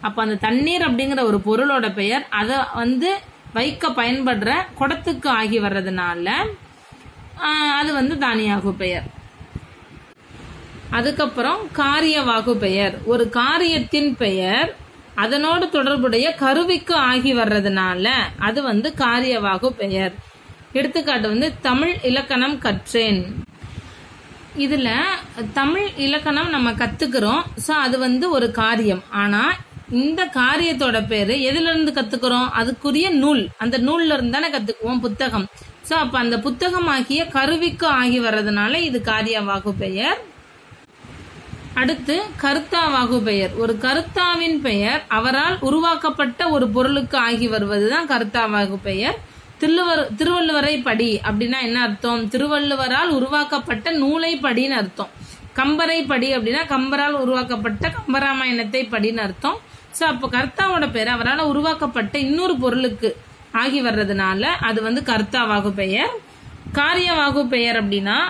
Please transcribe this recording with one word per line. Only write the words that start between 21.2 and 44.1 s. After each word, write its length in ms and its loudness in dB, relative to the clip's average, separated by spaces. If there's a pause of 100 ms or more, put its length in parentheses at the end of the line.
வந்து, 240 0 (100)
"தமிழ் 400 2
இலக்கணம் 560 0
கற்றேன்." 680 0 (1300)
இதுல 380 0 (580)
தமிழ் 420 2
இலக்கணம் 540 0
நம்ம 220 0
கத்துக்கிறோம். 680 0 (140)
So, 200 -2
அது 220 2
வந்து 320 2
ஒரு 200 2
காரியம். 600 2
ஆனா 460 0 (340)
இந்த 340 2
காரியத்தோட 840 2
பேரு 280 2
எதுல 420 2
இருந்து 160 2
கத்துக்கிறோம்? 560 0 (100)
அதுக்குரிய 520 0
நூல், 380 4 (100)
அந்த 200 -2
நூல்ல 340 2
இருந்து 280 0
தானே 180 -2
கத்துக்குவோம், 420 -2
புத்தகம். 460 -2 (360)
So, 160 0
அப்ப 200 0
அந்த 200 0
புத்தகம் 480 -2
ஆகிய 400 0
கருவிக்கு 600 0
ஆகி 340 2
வர்றதுனால 540 0
இது 300 -2
காரியவாகு 760 -2
பெயர். 520 -2 (1400)
அடுத்து 480 0 (200)
கர்த்தாவாகு 800 0
பெயர். 340 0
ஒரு 240 0
கர்த்தாவின் 800 0